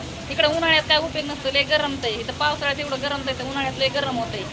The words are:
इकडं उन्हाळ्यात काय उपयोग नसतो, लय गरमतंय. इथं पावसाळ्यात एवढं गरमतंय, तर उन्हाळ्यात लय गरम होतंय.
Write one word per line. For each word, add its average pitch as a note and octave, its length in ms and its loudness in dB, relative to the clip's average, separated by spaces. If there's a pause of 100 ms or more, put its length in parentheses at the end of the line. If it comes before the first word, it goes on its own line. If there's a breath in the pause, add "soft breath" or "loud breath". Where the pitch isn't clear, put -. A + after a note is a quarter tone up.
(300)
इकडं D4+ 180 4
उन्हाळ्यात D#4+ 340 4
काय D#4 160 4
उपयोग D#4 280 -2
नसतो, C#4+ 240 -4
लय C#4 120 4
गरमतंय. C#4 480 0
इथं A3+ 220 -4
पावसाळ्यात D4 480 0
एवढं C4+ 220 -4
गरमतंय, C#4 360 -2
तर B3+ 60 -4
उन्हाळ्यात C4+ 340 -2
लय C4+ 100 2
गरम C4+ 300 -2
होतंय. A3+ 240 -4 (100)